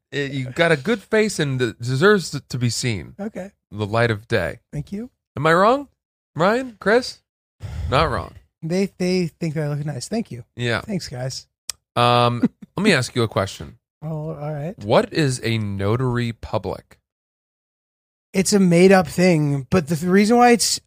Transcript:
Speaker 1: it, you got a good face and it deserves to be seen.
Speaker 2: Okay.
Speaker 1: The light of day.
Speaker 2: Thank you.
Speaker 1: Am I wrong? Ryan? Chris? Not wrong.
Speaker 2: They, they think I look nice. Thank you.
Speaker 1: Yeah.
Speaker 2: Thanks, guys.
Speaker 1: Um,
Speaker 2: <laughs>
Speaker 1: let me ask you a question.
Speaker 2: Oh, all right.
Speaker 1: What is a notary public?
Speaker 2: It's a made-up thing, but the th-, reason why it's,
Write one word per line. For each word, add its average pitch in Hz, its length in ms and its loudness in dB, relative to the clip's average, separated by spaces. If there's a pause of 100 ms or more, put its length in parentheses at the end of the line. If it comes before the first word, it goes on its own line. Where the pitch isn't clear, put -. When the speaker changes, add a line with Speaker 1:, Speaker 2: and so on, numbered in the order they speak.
(100)
Speaker 1:
it, 139 220 -4
you 131 140 -6
got 165 260 2
a 160 40 4
good 190 240 -2
face 220 380 0
and 135 240 0
it 113 180 -2
deserves 147 500 2 (180)
to 131 100 -8
be 120 100 0
seen. 104 500 -4
Speaker 2:
Okay. 202 340 -10 (180)
Speaker 1:
The 104 160 -6
light 117 240 0
of 104 160 -4
day. 90 320 -2 (140)
Speaker 2:
Thank 143 180 -10
you. 220 200 -10 (260)
Speaker 1:
Am 139 100 -2
I 165 80 4
wrong? 240 320 2 (480)
Ryan? 220 460 0
Chris? 233 400 0 (680)
Not 147 220 2
wrong. 101 220 -6 (280)
Speaker 2:
They, 185 380 -2
they 180 300 0
think 156 280 -6
I 151 120 -4
look 147 160 -4
nice. 139 240 -8
Thank 226 240 -6
you. 120 120 -14 (120)
Speaker 1:
Yeah. 117 240 -2
Speaker 2:
Thanks, 202 280 -6
guys. 131 380 -10 (480)
Speaker 1:
Um, 120 460 4
Speaker 2:
<laughs> - 360 -4
Speaker 1:
let 170 60 -4
me 208 100 4
ask 131 220 0
you 123 80 0
a 110 60 0
question. - 500 -4 (240)
Speaker 2:
Oh, 156 320 -8
all 147 180 -10
right. 151 220 -8 (100)
Speaker 1:
What 156 280 2
is 135 320 0
a 113 140 0
notary 117 720 -2
public? - 680 -8 (1300)
Speaker 2:
It's 190 200 0
a 208 80 4
made-up 185 460 6
thing, 151 640 2
but 185 180 2
the 165 80 -2
th-, 170 140 -4
reason 208 260 4
why 240 140 8
it's, - 360 2